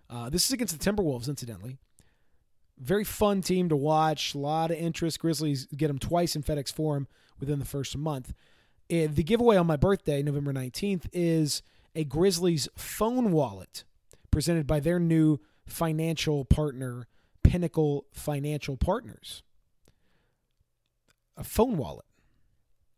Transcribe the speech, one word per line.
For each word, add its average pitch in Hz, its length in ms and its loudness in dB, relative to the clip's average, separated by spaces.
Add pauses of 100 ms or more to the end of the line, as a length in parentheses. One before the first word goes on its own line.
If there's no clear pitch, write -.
(100)
Uh, 120 180 -10
this 165 180 0
is - 60 0
against 202 260 -4
the 196 140 0
Timberwolves, 143 360 -2
incidentally. 123 500 -10 (1000)
Very 180 260 -2
fun 202 360 2
team 180 280 0
to 156 80 2
watch. 156 580 0
A 143 40 -8
lot 160 320 -2
of 170 60 -4
interest. 165 440 -4
Grizzlies 151 460 -2
get 147 240 -2
'em 139 80 -4
twice 170 360 0
in 151 80 -4
FedEx 147 300 -4
Forum 147 340 -2 (320)
within 143 220 -2
the 123 40 -4
first 139 320 -6
month. 143 380 -6 (580)
Uh, 165 160 2
the 151 140 0
giveaway 220 340 6
on 175 100 6
my 156 100 2
birthday, 156 460 2
November 143 300 -2
nineteenth, 139 600 -4
is 165 500 2 (320)
a 160 100 -2
Grizzlies 170 720 2
phone 233 540 0
wallet 113 540 -2 (460)
presented 160 360 2
by 151 140 2
their 175 180 2
new 160 400 4 (280)
financial 160 800 -2
partner, 127 640 0 (380)
Pinnacle 156 680 4
Financial 147 640 -4
Partners. - 680 -4 (1900)
A - 80 -12
phone 233 320 2
wallet. 80 300 -6 (920)